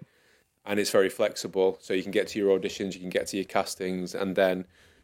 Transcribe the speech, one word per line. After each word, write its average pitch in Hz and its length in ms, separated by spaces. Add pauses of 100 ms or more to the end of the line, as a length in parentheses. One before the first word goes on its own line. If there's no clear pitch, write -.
(640)
And 104 140
it's 98 120
very 98 180
flexible, 95 720
so - 120
you 95 100
can 98 80
get 95 160
to - 120
your 98 200
auditions, 95 340
you 92 60
can 90 100
get - 180
to 104 100
your 95 80
castings, 92 680
and 98 220
then 92 300 (380)